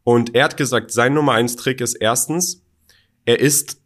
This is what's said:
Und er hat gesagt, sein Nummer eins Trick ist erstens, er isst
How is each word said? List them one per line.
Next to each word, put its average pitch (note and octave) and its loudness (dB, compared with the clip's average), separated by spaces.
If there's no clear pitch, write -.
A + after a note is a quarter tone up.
Und A#2+ 2
er C3+ 4
hat D#3+ -4
gesagt, B2 -2
sein A#2+ 2
Nummer D3 2
eins A#2+ 0
Trick C3 -4
ist A#2 -4
erstens, C3+ -4
er A#2 2
isst - -2